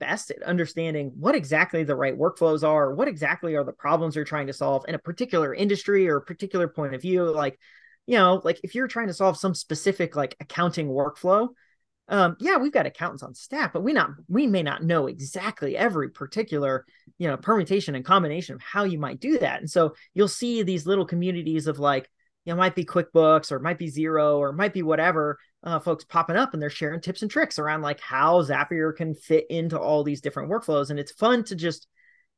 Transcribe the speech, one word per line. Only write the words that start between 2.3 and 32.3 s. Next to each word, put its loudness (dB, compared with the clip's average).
are, 4
what 0
exactly -4
are 0
the -6
problems -2
you're -4
trying -6
to -8
solve -2
in -4
a -4
particular -2
industry 2
or 4
a -2
particular -4
point -4
of -10
view. 2
Like, 0
you 2
know, 6
like, 0
if -8
you're -2
trying -4
to -4
solve 2
some 0
specific, -2
like, -2
accounting -2
workflow, 2
um, 4
yeah, 2
we've 0
got 2
accountants -6
on -16
staff, -6
but -2
we 2
not, 2
we 2
may 2
not -4
know 2
exactly -6
every 0
particular, -2
you -2
know, -2
permutation 0
and -6
combination 2
of -16
how -4
you -2
might -6
do 0
that. -2
And -8
so 2
you'll 4
see -2
these -2
little 2
communities -2
of, -2
like, 0
you -6
know, -2
might 2
be -2
QuickBooks 4
or -4
might -4
be -8
Xero 2
or 0
might 0
be -4
whatever, 2
uh, -2
folks -2
popping 0
up, 0
and -4
they're -4
sharing -6
tips -8
and -4
tricks -2
around, -2
like, -4
how 4
Zapier 0
can -4
fit 2
into -4
all 2
these -2
different -6
workflows. 0
And -6
it's -8
fun 2
to -10
just, -4